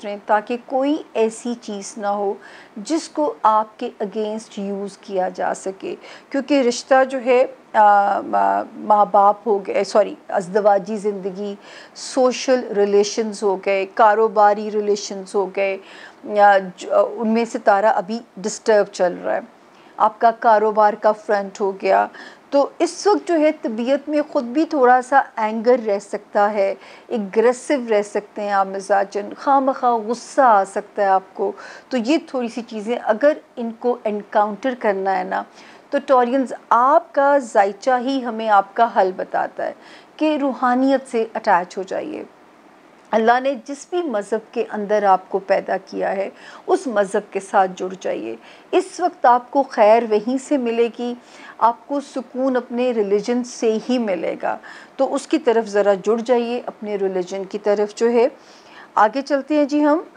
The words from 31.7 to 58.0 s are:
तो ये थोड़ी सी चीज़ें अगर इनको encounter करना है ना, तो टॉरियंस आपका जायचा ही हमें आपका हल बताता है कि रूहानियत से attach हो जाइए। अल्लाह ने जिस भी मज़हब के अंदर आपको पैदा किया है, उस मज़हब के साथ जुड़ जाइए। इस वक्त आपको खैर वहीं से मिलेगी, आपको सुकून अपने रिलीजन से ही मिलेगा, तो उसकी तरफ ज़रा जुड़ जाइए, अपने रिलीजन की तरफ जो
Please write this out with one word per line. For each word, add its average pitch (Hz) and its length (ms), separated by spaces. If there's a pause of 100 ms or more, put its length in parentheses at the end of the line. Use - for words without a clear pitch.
तो 262 60
ये 247 200
थोड़ी 247 320
सी 233 120
चीज़ें 220 360
अगर 285 440 (160)
इनको 233 480
encounter 208 720
करना 196 360
है 185 160
ना, 196 180 (460)
तो 285 80
टॉरियंस 254 540 (180)
आपका 285 680
जायचा 220 580
ही 269 220
हमें 226 280
आपका 208 380
हल 214 260
बताता - 520
है - 120 (440)
कि 302 180
रूहानियत 262 720
से 226 280
attach 185 420
हो 190 60
जाइए। - 420 (840)
अल्लाह 226 280
ने 269 160 (120)
जिस - 240
भी 359 100
मज़हब 214 400 (120)
के 233 100
अंदर 208 420
आपको 190 340
पैदा 196 380
किया 185 320
है, 196 220 (360)
उस 359 200
मज़हब 202 460
के 196 60
साथ 190 280
जुड़ 185 340
जाइए। 160 360 (360)
इस - 280
वक्त 349 240
आपको 247 380
खैर 233 440
वहीं 214 300
से 285 200
मिलेगी, 233 600 (440)
आपको 240 380
सुकून 262 560
अपने 247 360
रिलीजन 214 520
से 240 280
ही 220 260
मिलेगा, 190 640 (380)
तो 269 80
उसकी 269 320
तरफ 226 280
ज़रा 202 300
जुड़ 208 260
जाइए, 240 380
अपने 208 380
रिलीजन 190 460
की 190 140
तरफ 208 400
जो 233 100